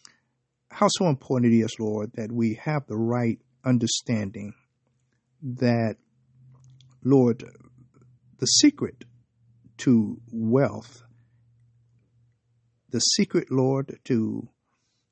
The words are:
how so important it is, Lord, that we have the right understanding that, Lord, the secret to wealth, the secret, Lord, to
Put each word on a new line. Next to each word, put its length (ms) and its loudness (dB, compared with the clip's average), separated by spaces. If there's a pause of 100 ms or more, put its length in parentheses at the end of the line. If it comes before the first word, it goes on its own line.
(680)
how 200 0
so 180 0
important 480 2
it 40 6
is, 200 0
Lord, 360 -4
that 180 -8
we 320 -2
have 240 -4
the 100 -8
right 400 -2 (260)
understanding 880 -2 (880)
that, 540 0 (1080)
Lord, 400 4 (960)
the 60 -2
secret 580 2 (720)
to 440 2 (120)
wealth, 720 -2 (1900)
the 80 -4
secret, 540 0
Lord, 540 -2
to 420 -2 (640)